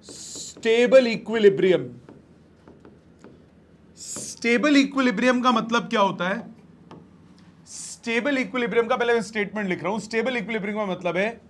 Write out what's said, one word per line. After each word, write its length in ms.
स्टेबल 1040
इक्विलिब्रियम, 800
स्टेबल 800
इक्विलिब्रियम 640
का 100
मतलब 380
क्या 120
होता 280
है? 260
स्टेबल 720
इक्विलिब्रियम 500
का 80
पहले 180
मैं 80
स्टेटमेंट 480
लिख 140
रहा 80
हूं। 80
स्टेबल 380
इक्विलिब्रियम 400
का 80
मतलब 320
है 320